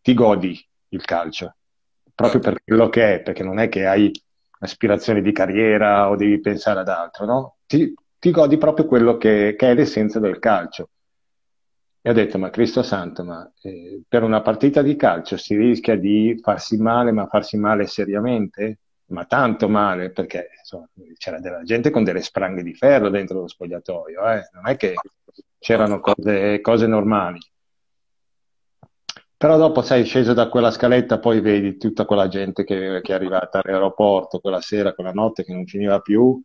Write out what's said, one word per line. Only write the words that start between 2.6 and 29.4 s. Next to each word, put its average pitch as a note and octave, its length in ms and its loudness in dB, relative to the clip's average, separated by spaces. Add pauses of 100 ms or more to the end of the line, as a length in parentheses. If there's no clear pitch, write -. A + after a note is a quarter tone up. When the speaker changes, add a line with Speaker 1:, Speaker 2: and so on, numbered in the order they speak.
Speaker 1:
quello A2+ 240 4
che A2 260 2
è, E2+ 80 -6
perché F#2 200 -8
non F#2+ 160 -6
è A2+ 100 0
che F#2+ 180 -2
hai G2+ 260 4 (480)
aspirazioni G2+ 600 -2
di G2 120 0
carriera G2+ 760 2
o G2+ 80 0
devi G#2 240 2
pensare G#2 400 -2
ad F#2+ 80 -6
altro, E2+ 380 -6
no? C3 300 -4 (100)
Ti, D3+ 260 0 (260)
ti F3+ 120 2
godi D#3 260 4
proprio D#3 300 2
quello A#2 300 4
che, G#2 420 2
che B2+ 120 4
è B2 40 6
l'essenza A2 460 0
del F#2+ 180 -2
calcio. F2+ 520 -2 (1080)
E A#2 100 -4
ho - 20 4
detto: G#2 260 2
"Ma F#2 120 -4
Cristo A#2 320 0
santo, F2+ 420 -6
ma, F2 260 -16 (120)
eh, F#2 460 -16
per A#2+ 140 2
una A2 180 0
partita C#3 420 2
di C#3+ 140 2
calcio F#2 400 0
si G#2 200 -4
rischia A#2 400 2
di G#2+ 440 0
farsi G#2+ 380 -2
male, A#2 340 2
ma G#2 140 -2
farsi G#2 320 -2
male G#2 280 0
seriamente?" G#2 920 -4 (280)
Ma F2 200 -10
tanto A2+ 420 0
male, F#2+ 440 0
perché, F2+ 360 -8 (100)
insomma, E2+ 300 -20 (300)
c'era - 200 -10
della F2+ 240 -12
gente A#2 280 0
con A#2 140 2
delle F2+ 180 -2
spranghe F#2 400 -6
di E2+ 120 -10
ferro B2 360 4
dentro F#2+ 300 -4
lo F2 80 -10
spogliatoio, F2 800 -10
eh? G#2 220 -4
Non F#2 140 -14
è C#3 100 -2
che F#2+ 180 -4 (640)
c'erano G#2+ 420 0
cose, G2+ 600 0
cose A#2 240 2
normali. G2+ 520 0 (2000)
Però D#3 220 6